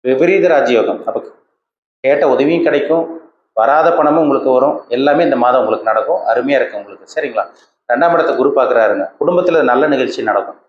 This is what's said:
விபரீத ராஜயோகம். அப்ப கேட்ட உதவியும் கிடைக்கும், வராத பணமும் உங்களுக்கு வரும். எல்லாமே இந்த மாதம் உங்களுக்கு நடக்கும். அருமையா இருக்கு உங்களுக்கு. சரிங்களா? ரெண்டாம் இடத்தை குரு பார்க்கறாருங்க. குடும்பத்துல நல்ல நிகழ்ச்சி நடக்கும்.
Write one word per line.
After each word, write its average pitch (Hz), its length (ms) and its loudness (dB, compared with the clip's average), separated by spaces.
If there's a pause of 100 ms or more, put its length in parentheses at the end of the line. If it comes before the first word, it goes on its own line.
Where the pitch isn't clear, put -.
விபரீத 170 460 2
ராஜயோகம். 113 520 0
அப்ப - 160 -6 (800)
கேட்ட 143 300 2
உதவியும் 165 340 0
கிடைக்கும், 160 380 -2 (540)
வராத 147 280 2 (120)
பணமும் 151 260 2
உங்களுக்கு 131 300 0
வரும். 135 200 0 (220)
எல்லாமே 147 300 2
இந்த 127 180 0
மாதம் 127 180 2
உங்களுக்கு 110 280 -2
நடக்கும். 123 280 -2 (120)
அருமையா 131 280 0
இருக்கு 107 220 -4
உங்களுக்கு. 98 320 -20
சரிங்களா? 120 320 -6 (480)
ரெண்டாம் 165 240 2
இடத்தை 143 240 0
குரு 143 180 2
பார்க்கறாருங்க. 110 460 0 (160)
குடும்பத்துல 175 500 2
நல்ல 135 220 2
நிகழ்ச்சி 123 360 -4
நடக்கும். 101 380 -4